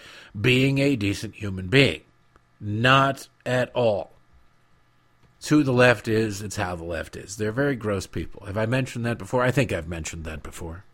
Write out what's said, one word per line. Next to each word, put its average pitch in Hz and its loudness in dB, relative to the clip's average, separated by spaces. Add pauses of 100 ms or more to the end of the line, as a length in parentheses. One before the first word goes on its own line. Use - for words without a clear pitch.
(400)
being 131 4
a 143 2
decent 101 -2
human 95 -8
being. 101 4 (580)
Not 131 2 (180)
at 123 0
all. 107 0 (1200)
It's - -8
who 151 6
the 135 2
left 123 6
is. 110 0
It's 104 -10
how 90 -4
the 82 -10
left 82 -8
is. 87 -14
They're 107 -4
very 139 0
gross 101 -4
people. - -10
Have 95 -6
I 110 0
mentioned 123 -2
that 120 -4
before? 123 -2
I 127 4
think 117 2
I've 82 -4
mentioned 80 -8
that 78 -10
before. 85 -12 (100)